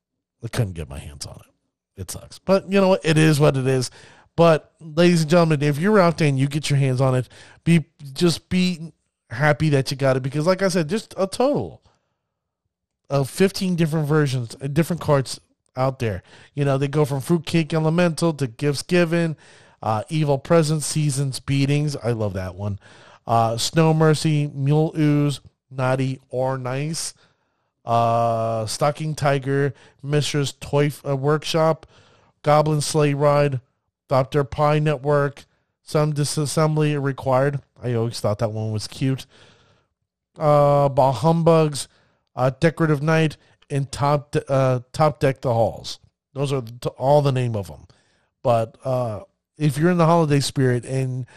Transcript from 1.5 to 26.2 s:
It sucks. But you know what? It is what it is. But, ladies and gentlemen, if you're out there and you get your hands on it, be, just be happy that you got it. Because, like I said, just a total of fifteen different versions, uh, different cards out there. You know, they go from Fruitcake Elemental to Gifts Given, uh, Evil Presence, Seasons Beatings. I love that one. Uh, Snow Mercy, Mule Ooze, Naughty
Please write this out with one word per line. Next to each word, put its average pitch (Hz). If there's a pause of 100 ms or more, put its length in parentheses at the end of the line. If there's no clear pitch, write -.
It 92
sucks. -
But 190
you 196
know 185
what? 190
It 160
is 156
what 147
it 127
is. 131 (440)
But, 165
ladies 165
and 151
gentlemen, 160
if 147
you're 202
out 170
there 160
and 139
you 135
get 143
your 139
hands 131
on 131
it, 127 (340)
be, 165 (280)
just 170
be 180 (360)
happy 151
that 139
you 139
got 131
it. 131
Because, 147
like 185
I 196
said, 165
just 214
a 190
total 226 (1300)
of 139
fifteen 190
different 160
versions, 135
uh, 135
different 156
cards 139 (360)
out 131
there. 104 (320)
You 143
know, 135
they 139
go 151
from 135
Fruitcake 165
Elemental 165
to 139
Gifts 139
Given, 170 (460)
uh, 107
Evil 147
Presence, 156
Seasons 143
Beatings. 143
I 120
love 107
that 92
one. 98 (480)
Uh, 117
Snow 160
Mercy, 156
Mule 151
Ooze, 147 (280)
Naughty 131 (100)